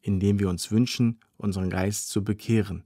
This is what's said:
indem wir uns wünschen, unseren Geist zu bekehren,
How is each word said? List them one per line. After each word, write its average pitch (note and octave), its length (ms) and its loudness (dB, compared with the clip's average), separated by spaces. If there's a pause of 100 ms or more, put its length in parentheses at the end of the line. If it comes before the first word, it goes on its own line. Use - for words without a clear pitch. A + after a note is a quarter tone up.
indem G2 360 2
wir G2 120 2
uns F2 200 -4
wünschen, A#2 480 2 (180)
unseren F#2+ 340 -2
Geist F#2+ 380 -2
zu G2+ 160 -2
bekehren, G2+ 600 -2